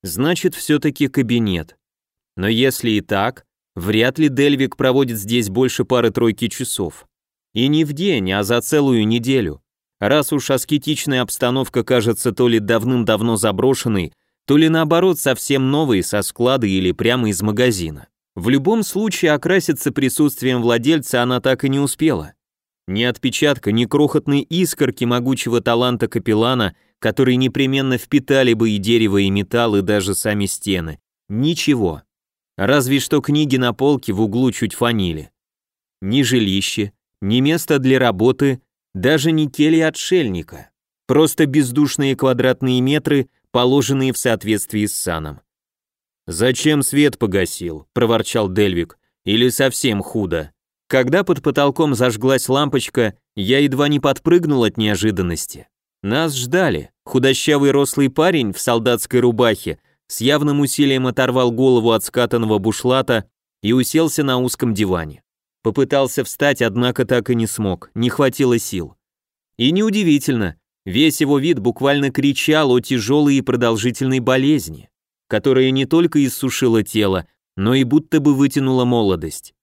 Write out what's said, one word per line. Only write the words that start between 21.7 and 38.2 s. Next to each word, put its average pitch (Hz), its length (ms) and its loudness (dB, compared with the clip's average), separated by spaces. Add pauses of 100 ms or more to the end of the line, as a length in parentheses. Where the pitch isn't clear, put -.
успела. 139 540 -2 (520)
Ни 101 180 -2
отпечатка, 117 680 0
ни 117 140 2
крохотной 143 560 0
искорки 151 640 -2
могучего 120 560 0
таланта 120 460 0
капеллана, 113 680 0 (240)
который 127 380 2
непременно 131 600 0
впитали 135 560 2
бы 113 180 2
и 104 60 0
дерево, 104 420 2
и 98 100 2
металл, 104 480 0
и 101 40 4
даже 98 320 0
сами 104 320 -2
стены. 87 540 -6 (300)
Ничего. 117 720 -2 (540)
Разве 131 420 0
что 143 220 0
книги 147 360 0
на 123 160 0
полке 135 380 0
в 98 100 -2
углу 113 300 0
чуть - 240 -6
фанили. 92 560 -2 (720)
Ни 110 200 0
жилище, 104 680 -2 (300)
ни 107 180 0
место 151 400 0
для 131 200 2
работы, 127 640 2 (320)